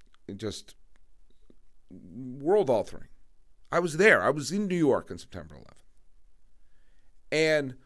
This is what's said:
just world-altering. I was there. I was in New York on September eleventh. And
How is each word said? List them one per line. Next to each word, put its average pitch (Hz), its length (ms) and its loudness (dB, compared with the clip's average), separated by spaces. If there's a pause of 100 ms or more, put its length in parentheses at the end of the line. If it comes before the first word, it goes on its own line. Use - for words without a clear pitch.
(360)
just 101 400 -10 (1160)
world-altering. 131 1160 -2 (640)
I 160 80 2
was 165 180 -2
there. 170 260 8
I 117 80 6
was 143 200 -4
in 202 160 -2
New 180 100 0
York 127 340 4
on 87 80 -10
September 78 340 -14
eleventh. - 240 -20 (1500)
And 151 440 0 (100)